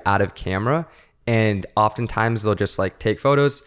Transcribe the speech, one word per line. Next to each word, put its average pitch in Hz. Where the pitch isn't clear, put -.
out 98
of 98
camera, 117
and 110
oftentimes 113
they'll 104
just, 98
like, 92
take 107
photos, 143